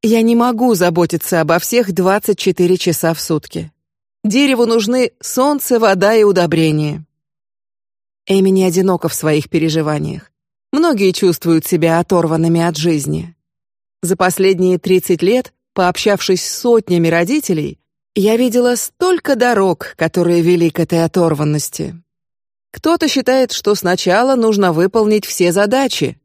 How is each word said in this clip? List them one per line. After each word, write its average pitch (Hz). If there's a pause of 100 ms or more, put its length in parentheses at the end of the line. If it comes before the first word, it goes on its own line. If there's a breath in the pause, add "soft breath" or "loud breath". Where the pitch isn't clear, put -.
Я 226
не 233
могу 233
заботиться 170
обо 165
всех 233
двадцать 190
четыре 180
часа 165
в 156
сутки. 160 (520)
Дереву 240
нужны 233
солнце, 262
вода 202
и 214
удобрения. 160 (1200)
Эми 190
не 190
одинока 180
в -
своих 151
переживаниях. 151 (400)
Многие 262
чувствуют 170
себя 165
оторванными 165
от 170
жизни. 156 (680)
За 180
последние 185
тридцать 180
лет, 233 (200)
пообщавшись 185
с -
сотнями 180
родителей, 170 (360)
я 214
видела 247
столько 339
дорог, 208
которые 170
вели 170
к 160
этой 165
оторванности. 160 (680)
Кто-то 330
считает, 254
что -
сначала 190
нужно 208
выполнить 208
все 175
задачи. 202